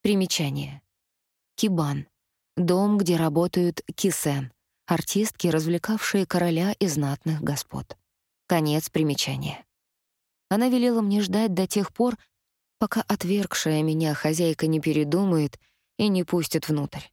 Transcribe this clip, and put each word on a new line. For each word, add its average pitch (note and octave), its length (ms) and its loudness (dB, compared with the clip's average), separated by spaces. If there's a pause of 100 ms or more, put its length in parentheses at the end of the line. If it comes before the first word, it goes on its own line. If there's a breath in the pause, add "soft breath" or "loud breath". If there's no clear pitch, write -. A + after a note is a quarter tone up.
Примечание. C#3+ 800 -2 (760)
Кибан. D3+ 500 0 (500)
Дом, F#3 400 2
где F3 200 0
работают E3+ 680 0 (120)
кисен, C#3+ 580 -2 (340)
артистки, F#3+ 640 0
развлекавшие E3+ 760 0
короля F3 480 0
и G#3 140 0
знатных D3+ 560 -2
господ. - 560 -6 (480)
Конец D#3 440 0
примечания. C#3+ 760 -2 (840)
Она A3+ 180 2
велела A#3+ 320 2
мне G#3 220 2
ждать G3+ 320 0
до F#3 120 0
тех G3 280 -2
пор, A#3+ 240 0 (600 soft breath)
пока A3 220 0
отвергшая F3 840 0
меня D#3 300 0
хозяйка D#3+ 540 0
не D#3+ 140 2
передумает D#3 760 0 (380)
и G#3 120 0
не F#3 160 2
пустит E3 440 -2
внутрь. D3 440 -2